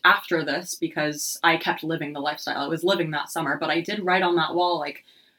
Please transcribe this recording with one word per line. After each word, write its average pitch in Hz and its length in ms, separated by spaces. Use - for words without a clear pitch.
after 156 400
this 151 300
because 151 680
I 165 140
kept 170 260
living 156 300
the 143 80
lifestyle 147 420
I 143 60
was 165 160
living 175 260
that 147 180
summer, 147 300
but 156 100
I 160 120
did 208 240
write 185 180
on 175 140
that 160 180
wall, 175 240
like, 147 240